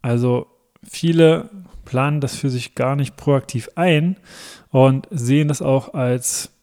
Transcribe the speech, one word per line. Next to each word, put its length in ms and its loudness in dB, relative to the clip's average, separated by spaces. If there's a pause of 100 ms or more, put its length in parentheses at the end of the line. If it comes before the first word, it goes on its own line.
Also 420 0 (380)
viele 640 2 (360)
planen 360 -2
das 140 -4
für 140 -4
sich 260 -6
gar 200 -2
nicht 200 -4
proaktiv 600 -2
ein 420 2 (520)
und 400 4
sehen 380 0
das 140 -2
auch 320 0
als 580 -4 (120)